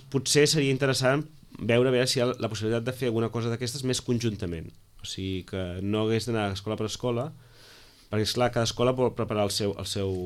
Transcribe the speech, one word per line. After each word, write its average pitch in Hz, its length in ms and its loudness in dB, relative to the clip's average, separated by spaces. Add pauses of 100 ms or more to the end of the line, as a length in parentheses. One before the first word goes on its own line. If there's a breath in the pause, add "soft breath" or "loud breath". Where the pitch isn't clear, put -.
potser 147 400 4
seria 143 240 2
interessant... 135 520 2 (340)
veure, 117 300 4
a 131 40 4
veure 123 160 4
si 135 100 0
hi 120 40 4
ha 123 80 2 (100)
la 110 80 -2
possibilitat 110 340 -2
de 127 100 -2
fer 127 180 -4
alguna 113 200 2
cosa 117 200 -2
d'aquestes 117 320 -4
més 127 180 0
conjuntament. 98 720 -2 (300)
O - 40 -14
sigui, 95 400 -6
que 95 160 -6 (220)
no 107 200 0
hagués 110 240 2
d'anar 110 240 0
escola 101 240 -6
per 110 140 -4
escola, 123 400 -2 (800 soft breath)
perquè, 107 160 0
esclar, 120 260 2
cada 113 160 0
escola 120 300 2
vol 123 180 2
preparar 107 300 0
el 98 80 -2
seu, 101 260 -2
el 92 80 -8
seu, 98 240 -2 (140)